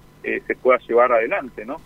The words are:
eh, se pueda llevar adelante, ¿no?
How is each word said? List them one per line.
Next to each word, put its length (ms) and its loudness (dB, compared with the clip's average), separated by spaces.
eh, 240 -6
se 80 -4
pueda 320 2
llevar 240 4
adelante, 540 -2
¿no? 200 -12